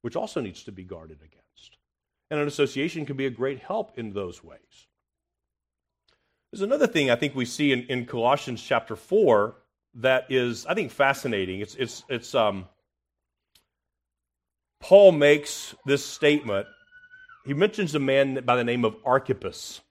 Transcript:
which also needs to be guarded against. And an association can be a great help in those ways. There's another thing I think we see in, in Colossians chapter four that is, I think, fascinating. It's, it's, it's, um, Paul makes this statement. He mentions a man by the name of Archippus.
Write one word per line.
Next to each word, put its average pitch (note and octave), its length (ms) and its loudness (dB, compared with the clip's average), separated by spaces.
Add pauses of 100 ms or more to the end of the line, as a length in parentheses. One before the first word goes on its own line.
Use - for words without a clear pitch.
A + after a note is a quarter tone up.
which A#2+ 120 -10
also E3+ 280 -6
needs F#2+ 220 -12
to G#2 80 -16
be F#2 120 -18
guarded D#2+ 380 -18
against. - 560 -20 (520)
And D3+ 100 -4
an D3 80 -2
association C#3+ 580 -2
can C#3 100 -8
be C3+ 80 -4
a C3+ 60 -2
great B2 300 -6
help A3 360 -8
in A2+ 160 -10
those F#2+ 320 -10
ways. - 140 -20 (1900)
There's F#3+ 100 -8
another C4 240 2
thing C#3+ 240 0
I A#2+ 60 6
think C3+ 180 -4
we B2+ 120 -2
see C#3+ 260 0
in, B2 120 -2
in B2 200 -6
Colossians B2 580 -2
chapter A#2 320 -2
four B2 600 2 (380)
that B2+ 340 0
is, B2 380 -2
I D#3+ 80 -4
think, D3 160 -4
fascinating. G#2+ 720 -2
It's, G#2+ 160 -12
it's, - 320 -8
it's, A#2+ 260 -10
um, G2 320 0 (2250)
Paul F#3+ 320 10
makes D3 600 2 (120)
this C#3 180 0
statement. B2 640 0 (800)
He C#3 80 -6
mentions F3+ 400 -2
a D3+ 40 0
man C3+ 460 0
by B2 120 4
the B2 80 0
name A#2+ 200 0
of G#2+ 200 0
Archippus. - 760 -2 (100)